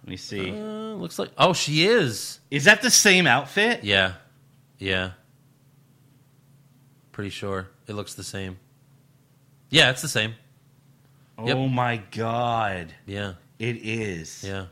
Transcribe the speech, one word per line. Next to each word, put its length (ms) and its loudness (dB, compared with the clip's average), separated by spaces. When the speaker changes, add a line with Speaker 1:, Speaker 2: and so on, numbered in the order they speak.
Speaker 1:
Let 60 -18
me 60 -8
see. 340 -8
Speaker 2:
Uh, 440 -10
looks 240 -10
like, 200 -8
oh, 160 6
she 300 0
is. 540 0
Speaker 1:
Is 140 -2
that 180 8
the 80 2
same 360 6
outfit? 580 2
Speaker 2:
Yeah. 300 2
Yeah. 340 -2
Pretty 180 -8
sure. 380 -8
It 60 -10
looks 200 -10
the 100 -14
same. 340 -10
Yeah, 200 6
it's 120 -4
the 60 -6
same. 260 -2
Yep. 120 0
Speaker 1:
Oh, 120 0
my 280 0
God. 800 -2
Speaker 2:
Yeah. 280 -8
Speaker 1:
It 260 -4
is. 640 -8
Speaker 2:
Yeah. 260 -8